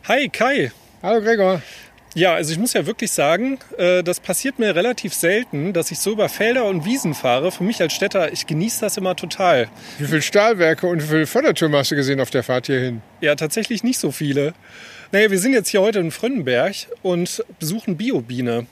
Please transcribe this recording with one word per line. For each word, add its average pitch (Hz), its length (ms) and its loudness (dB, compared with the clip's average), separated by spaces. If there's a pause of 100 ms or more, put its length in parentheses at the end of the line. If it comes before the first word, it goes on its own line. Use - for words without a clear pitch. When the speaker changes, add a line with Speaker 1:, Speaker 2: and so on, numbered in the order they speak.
Speaker 1:
Hi, 254 220 0
Kai. 226 420 0 (320)
Speaker 2:
Hallo, 220 200 2
Gregor. 196 400 2 (520)
Speaker 1:
Ja, 170 200 4
also 160 180 -2
ich 165 80 -2
muss 240 140 -2
ja 180 120 0
wirklich 220 280 -4
sagen, 190 440 2 (200)
äh, 180 260 2
das 175 160 -2
passiert - 400 -4
mir 208 160 0
relativ 208 380 -2
selten, 180 580 -2
dass 170 200 -2
ich 156 80 -8
so 202 120 -2
über 208 160 0
Felder 240 380 0
und 185 180 -2
Wiesen 208 300 -2
fahre. 135 400 0
Für - 100 -6
mich 214 180 -2
als 160 120 0
Städter, 190 400 0
ich - 120 -8
genieße 170 360 -2
das 208 160 -2
immer 185 180 -2
total. 165 540 2 (300)
Speaker 2:
Wie 147 60 -4
viel 151 160 0
Stahlwerke 185 680 4
und 175 160 0
wie 156 40 -6
viel 156 180 2
Fördertürme 160 520 2
hast 135 140 2
du 156 40 0
gesehen 139 240 0
auf 123 120 0
der 123 120 2
Fahrt 127 220 0
hierhin? 123 360 -2 (200)
Speaker 1:
Ja, 147 140 4
tatsächlich 185 500 -4
nicht 247 120 0
so 151 140 -2
viele. 143 420 -2 (600)
Naja, 208 180 4
wir 190 80 2
sind 254 140 2
jetzt 214 160 2
hier 202 100 2
heute 208 200 2
in 165 120 -2
Frönnenberg 175 640 0 (260)
und 175 400 -2 (180)
besuchen 180 360 -4
Biobiene. 123 760 -2